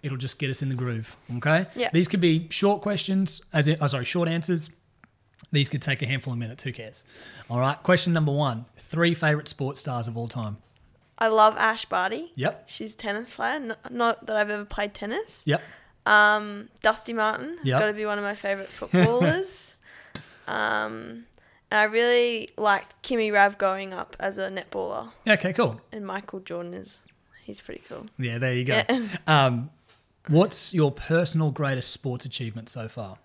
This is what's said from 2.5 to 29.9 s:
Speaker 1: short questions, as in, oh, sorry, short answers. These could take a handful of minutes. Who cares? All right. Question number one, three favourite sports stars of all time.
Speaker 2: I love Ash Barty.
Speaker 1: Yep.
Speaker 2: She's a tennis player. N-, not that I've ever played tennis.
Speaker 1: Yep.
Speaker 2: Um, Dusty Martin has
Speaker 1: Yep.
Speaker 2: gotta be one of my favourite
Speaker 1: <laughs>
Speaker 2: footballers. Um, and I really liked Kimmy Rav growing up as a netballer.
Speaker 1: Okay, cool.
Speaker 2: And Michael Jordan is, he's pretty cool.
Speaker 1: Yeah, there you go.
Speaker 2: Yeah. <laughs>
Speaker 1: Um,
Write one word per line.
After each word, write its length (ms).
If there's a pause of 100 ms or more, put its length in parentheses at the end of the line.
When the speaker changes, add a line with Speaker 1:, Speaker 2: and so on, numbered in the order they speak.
Speaker 1:
short 320
questions, 580 (140)
as 140
in, 120
oh, 60
sorry, 180
short 240
answers. 400 (840)
These 180
could 100
take 220
a 40
handful 260
of 60
minutes. 260
Who 100
cares? 300 (440)
All 100
right. 240
Question 300
number 200
one, 340 (120)
three 360
favourite 340
sports 320
stars 280
of 80
all 120
time. 300 (600)
Speaker 2:
I 100
love 280
Ash 300
Barty. 480
Speaker 1:
Yep. 340
Speaker 2:
She's 260
a 40
tennis 340
player. 220
N-, 220 (140)
not 360
that 100
I've 140
ever 160
played 260
tennis. 540
Speaker 1:
Yep. 160 (420)
Speaker 2:
Um, 640 (140)
Dusty 320
Martin 440
has 80
Speaker 1:
Yep. 140
Speaker 2:
gotta 140
be 100
one 140
of 60
my 100
favourite 340
Speaker 1:
<laughs> 20
Speaker 2:
footballers. 1040 (720)
Um, 760 (460)
and 100
I 40
really 720
liked 460
Kimmy 300
Rav 260
growing 340
up 280
as 180
a 120
netballer. 640 (140)
Speaker 1:
Okay, 260
cool. 280 (120)
Speaker 2:
And 140
Michael 340
Jordan 340
is, 260 (420)
he's 180
pretty 280
cool. 180 (120)
Speaker 1:
Yeah, 200
there 160
you 100
go. 240
Speaker 2:
Yeah. 140 (120)
<laughs> 120
Speaker 1:
Um, 440 (580)